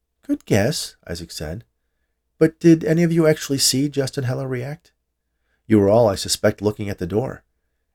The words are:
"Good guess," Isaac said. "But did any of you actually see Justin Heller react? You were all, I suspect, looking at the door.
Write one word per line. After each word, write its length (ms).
"Good 220
guess," 520
Isaac 240
said. 340
"But 240
did 240
any 180
of 80
you 160
actually 320
see 300
Justin 360
Heller 220
react? 460
You 120
were 100
all, 180
I 100
suspect, 440
looking 300
at 80
the 80
door. 380